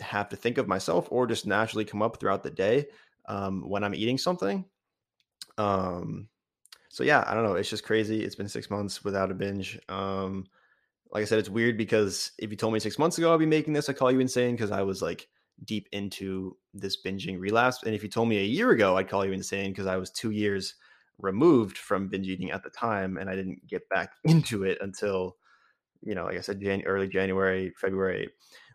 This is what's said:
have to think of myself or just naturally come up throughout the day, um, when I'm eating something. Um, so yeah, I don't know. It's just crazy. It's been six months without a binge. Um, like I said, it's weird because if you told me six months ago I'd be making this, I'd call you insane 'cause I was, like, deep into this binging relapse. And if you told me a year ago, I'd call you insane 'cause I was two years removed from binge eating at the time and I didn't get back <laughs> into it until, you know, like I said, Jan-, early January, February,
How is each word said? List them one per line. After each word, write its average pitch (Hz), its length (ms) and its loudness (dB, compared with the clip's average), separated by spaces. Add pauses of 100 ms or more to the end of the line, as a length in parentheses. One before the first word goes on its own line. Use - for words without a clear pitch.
have 104 280 -4
to - 60 -12
think 120 220 -2
of - 100 2
myself 95 440 0
or 127 160 2
just 113 180 -2
naturally 107 400 0
come 104 160 -4
up 110 180 0
throughout 98 240 0
the - 80 -6
day, 113 360 2 (380)
um, 98 440 -6
when 101 140 -2
I'm 101 100 -2
eating 113 240 -2
something. 185 480 -2 (920)
Um, 98 720 -2 (600)
so - 140 -4
yeah, 139 240 4
I - 80 -2
don't 113 100 2
know. 98 100 2
It's 98 140 -2
just 107 160 -8
crazy. 110 380 0
It's - 120 -8
been 101 140 -8
six - 200 -8
months 101 340 -6
without 98 280 0
a 95 40 -6
binge. 98 440 -6 (100)
Um, 95 580 -4 (640)
like 107 120 -2
I - 20 -4
said, 110 140 2
it's 95 100 -2
weird 113 280 2
because 104 640 0
if 107 120 -6
you 104 60 -10
told 110 160 0
me 110 60 2
six 107 200 -4
months 160 200 2
ago 165 140 6
I'd 165 60 6
be 160 80 4
making 156 260 2
this, 147 160 0
I'd 135 80 -4
call 127 140 4
you 131 100 6
insane 123 360 2
'cause 107 140 -2
I 98 120 0
was, 98 180 -2
like, 82 280 -4 (360)
deep 107 280 -6
into 95 640 -6 (160)
this 98 280 -6
binging 95 380 -6
relapse. 117 440 2
And 110 120 0
if 101 80 -4
you 104 60 -6
told 117 200 2
me 107 100 4
a 98 60 2
year 190 260 4
ago, 101 260 6
I'd 95 120 0
call 98 160 2
you 95 80 0
insane 98 420 -4
'cause 98 120 -4
I 92 100 0
was 95 140 -6
two - 200 -4
years 104 440 -2 (440)
removed 110 580 4
from 98 320 -2
binge 98 200 -4
eating 92 220 -4
at 95 120 -6
the - 80 -14
time 98 460 -2
and 98 120 -6
I 95 60 -4
didn't 95 320 -8
get - 220 -6
back 95 300 -2
<laughs> - 60 -4
into 151 400 4
it 95 160 0
until, 95 560 -4 (640)
you 104 140 -6
know, 85 100 -4
like - 120 -4
I 92 40 -8
said, 101 200 -6
Jan-, 98 240 0
early 98 220 2
January, 95 680 0
February, 95 520 -2 (460)